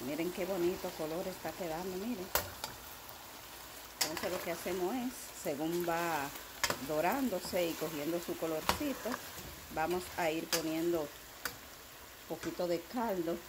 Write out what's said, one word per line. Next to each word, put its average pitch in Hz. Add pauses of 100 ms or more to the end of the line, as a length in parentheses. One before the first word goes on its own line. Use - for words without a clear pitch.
Miren 156
qué 190
bonito 185
color 165
está 180
quedando, 185
miren. 196 (1800)
Entonces 170
lo 180
que 180
hacemos 180
es, 254 (300)
según 165
va 165 (600)
dorándose 180
y 156
cogiendo 160
su 170
colorcito, 175 (640)
vamos 170 (140)
a 165
ir 165
poniendo 160 (1200)
poquito 165
de 170
caldo 190 (120)